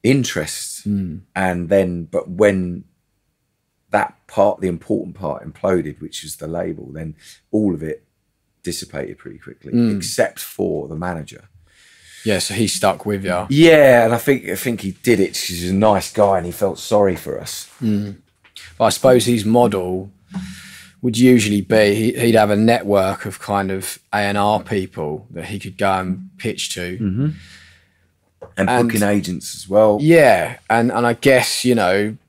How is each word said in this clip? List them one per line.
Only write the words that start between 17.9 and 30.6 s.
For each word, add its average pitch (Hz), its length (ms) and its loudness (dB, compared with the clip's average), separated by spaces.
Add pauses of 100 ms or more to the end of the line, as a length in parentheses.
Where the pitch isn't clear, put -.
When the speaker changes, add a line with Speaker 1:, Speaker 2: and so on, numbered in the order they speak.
Speaker 2:
But 117 60 2
I 110 60 4
suppose 127 360 4
his 117 180 0
model 101 680 0 (880)
would 117 160 -2
usually 110 420 6
be, 101 360 4
he, 113 160 0
he'd 117 240 2
have 104 140 4
a 101 60 2
network 101 680 2
of 98 140 -12
kind 98 320 -4
of 95 260 -10 (140)
A 104 60 -2
and 101 200 -2
R 104 240 2
people 80 680 -6
that 82 140 -12
he 101 120 -10
could - 180 -14
go 98 220 0
and 92 400 -8
pitch - 360 -8
to. 90 240 -8
Speaker 1:
Mm-hmm. 110 300 -4 (1300)
And 95 140 -2
Speaker 2:
And 120 180 2
Speaker 1:
booking 107 180 -2
agents 95 500 -4
as - 120 -18
well. 104 320 4
Speaker 2:
Yeah, 143 580 4 (120)